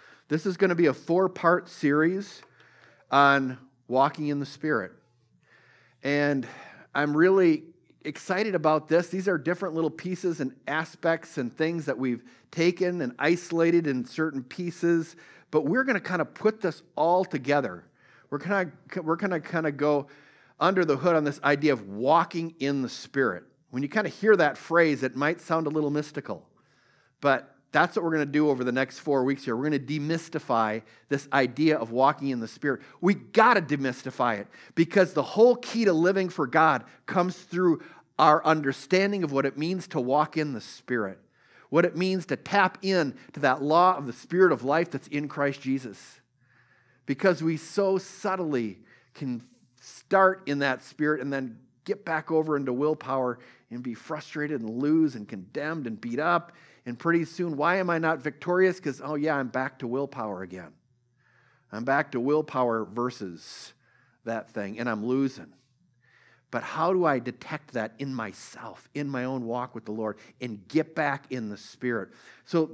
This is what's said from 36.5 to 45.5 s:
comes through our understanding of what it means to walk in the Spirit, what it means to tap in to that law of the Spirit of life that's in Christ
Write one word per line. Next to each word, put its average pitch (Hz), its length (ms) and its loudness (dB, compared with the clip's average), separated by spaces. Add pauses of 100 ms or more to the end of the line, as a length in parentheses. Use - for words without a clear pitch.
comes 180 280 0
through 175 460 0 (380)
our 156 260 6
understanding 175 800 2
of 147 80 -2
what 135 160 2
it 135 100 -6
means 170 300 -4
to 156 120 -4
walk 139 380 0
in 151 160 -2
the 110 80 -8
Spirit, 104 580 -6 (500)
what 165 140 4
it 170 120 -2
means 185 320 -2
to 139 80 -2
tap 190 480 0
in 180 340 0 (160)
to 147 60 -14
that 139 240 2
law 175 340 6
of 143 80 -8
the 123 80 -8
Spirit 180 380 4
of 117 120 0
life 160 280 0
that's - 160 -8
in 147 200 -6
Christ 143 340 -4